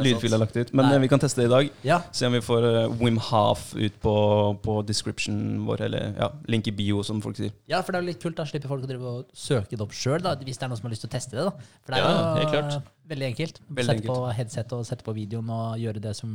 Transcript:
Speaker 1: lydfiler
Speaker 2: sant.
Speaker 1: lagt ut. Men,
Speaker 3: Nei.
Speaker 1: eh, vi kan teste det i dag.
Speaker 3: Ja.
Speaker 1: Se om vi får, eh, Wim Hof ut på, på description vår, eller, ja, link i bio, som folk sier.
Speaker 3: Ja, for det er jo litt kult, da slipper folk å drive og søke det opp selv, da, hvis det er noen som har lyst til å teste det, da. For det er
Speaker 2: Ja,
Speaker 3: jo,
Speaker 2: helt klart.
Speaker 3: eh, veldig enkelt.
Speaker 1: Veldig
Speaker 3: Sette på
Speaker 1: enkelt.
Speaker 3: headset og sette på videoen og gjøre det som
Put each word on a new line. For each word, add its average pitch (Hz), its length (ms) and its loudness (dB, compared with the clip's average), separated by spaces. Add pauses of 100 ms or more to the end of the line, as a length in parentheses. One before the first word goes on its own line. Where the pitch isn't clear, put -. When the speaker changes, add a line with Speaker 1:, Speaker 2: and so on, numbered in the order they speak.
Speaker 1:
lydfiler 113 300 4
Speaker 2:
sant. 110 80 4
Speaker 1:
lagt - 120 -4
ut. 123 160 0
Men, 135 140 6
Speaker 3:
Nei. 139 80 6
Speaker 1:
eh, 135 80 6
vi 127 80 2
kan 135 100 6
teste 127 220 2
det 120 60 6
i 123 40 6
dag. 139 160 6 (140)
Speaker 3:
Ja. 160 160 4 (160)
Speaker 1:
Se 123 140 0
om 120 80 2
vi 113 40 0
får, 117 300 2
eh, 113 320 2
Wim 117 240 4
Hof 110 480 2
ut 107 260 -2
på, 107 140 2 (480)
på 107 140 0 (100)
description 107 800 -4
vår, 107 220 -2
eller, 107 260 -4
ja, - 160 -2 (160)
link 110 240 0
i 101 80 -8
bio, 101 240 0
som 107 180 -4
folk 107 160 -6
sier. 104 140 -4 (160)
Speaker 3:
Ja, 180 160 0
for 190 80 -6
det 180 80 -2
er 175 80 -4
jo 175 60 -6
litt - 100 -14
kult, 170 160 -4
da 151 80 -4
slipper 143 240 -6
folk 135 160 -4
å - 20 -8
drive 127 220 -6
og 123 240 -10
søke 117 400 -2
det 107 80 -4
opp 98 100 -8
selv, 160 300 0
da, 175 160 0
hvis 131 180 -10
det 135 80 -6
er 127 60 -4
noen 117 80 -6
som 117 100 -8
har 113 60 -4
lyst - 100 -10
til - 60 -10
å - 60 -8
teste - 180 -8
det, 147 100 0
da. - 380 -6
For - 100 -8
det 85 60 2
er 101 80 4
Speaker 2:
Ja, 165 100 6
Speaker 3:
jo, 165 60 4 (180)
Speaker 2:
helt 151 140 2
klart. 147 180 0
Speaker 3:
eh, 143 200 -6 (200)
veldig 135 160 -4
enkelt. 156 380 -6
Speaker 1:
Veldig 123 260 0
Speaker 3:
Sette 110 140 0
på 127 100 0
Speaker 1:
enkelt. 123 200 -2
Speaker 3:
headset 117 380 -6
og 120 100 -4
sette - 200 -8
på 110 100 -4
videoen 113 340 -6
og 113 300 -4
gjøre 107 240 -4
det 107 120 -4
som 110 200 -8